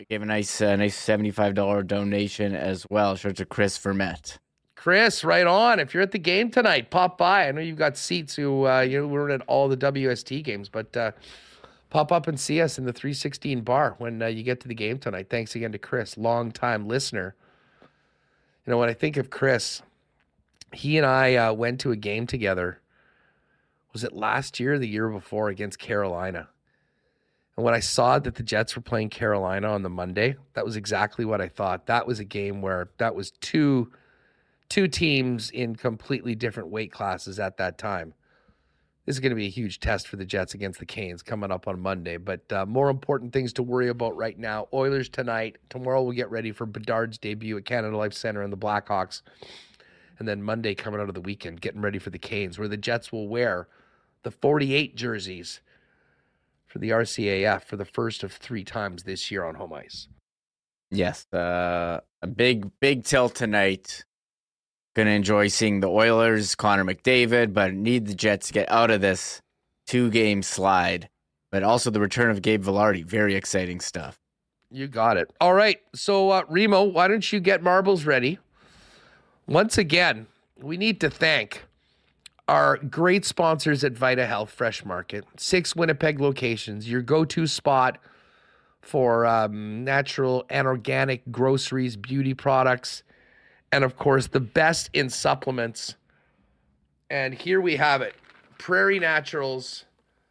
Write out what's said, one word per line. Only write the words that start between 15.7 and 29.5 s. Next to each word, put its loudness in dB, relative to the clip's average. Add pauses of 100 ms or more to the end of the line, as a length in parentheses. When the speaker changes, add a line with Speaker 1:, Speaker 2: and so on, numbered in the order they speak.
Speaker 2:
to -10
Chris, -6
longtime -2
listener. -4 (480)
You -16
know, 2
when 2
I -2
think -2
of -2
Chris, 0 (920)
he 0
and 6
I, 6
uh, 4
went -2
to 0
a 0
game -4
together. -2 (1120)
Was -8
it -6
last -4
year 0
or 0
the -4
year -4
before -4
against -8
Carolina? -4 (1080)
And -2
when 4
I 2
saw 2
that -6
the -10
Jets -2
were -10
playing -4
Carolina -2